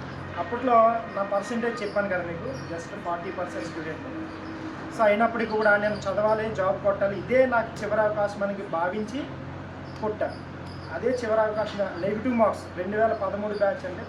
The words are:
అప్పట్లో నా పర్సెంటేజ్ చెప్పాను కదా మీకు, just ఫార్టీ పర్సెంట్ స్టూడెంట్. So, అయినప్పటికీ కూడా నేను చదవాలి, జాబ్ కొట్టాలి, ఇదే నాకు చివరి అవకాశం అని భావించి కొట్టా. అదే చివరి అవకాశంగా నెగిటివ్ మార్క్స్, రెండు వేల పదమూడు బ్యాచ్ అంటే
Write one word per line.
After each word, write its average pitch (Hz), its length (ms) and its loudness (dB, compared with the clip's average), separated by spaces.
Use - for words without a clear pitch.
అప్పట్లో 240 380 2
నా 196 80 0
పర్సెంటేజ్ 214 600 0
చెప్పాను 202 260 0
కదా 175 140 0
మీకు, 160 500 -6
just 170 320 -8
ఫార్టీ 175 260 -4
పర్సెంట్ 165 360 -6
స్టూడెంట్. 156 400 -8
So, - 60 0
అయినప్పటికీ 220 500 4
కూడా 214 260 6
నేను 208 180 2
చదవాలి, 214 600 2
జాబ్ 190 280 0
కొట్టాలి, 196 360 2
ఇదే 254 260 4
నాకు 233 380 0
చివరి 214 180 2
అవకాశం 208 420 2
అని 196 100 0
భావించి 196 680 -2
కొట్టా. - 360 -2
అదే 226 160 -2
చివరి 220 320 2
అవకాశంగా 202 580 -2
నెగిటివ్ 214 340 0
మార్క్స్, 220 440 2
రెండు 190 200 -2
వేల 220 160 4
పదమూడు 202 400 -2
బ్యాచ్ 196 320 2
అంటే 180 240 -8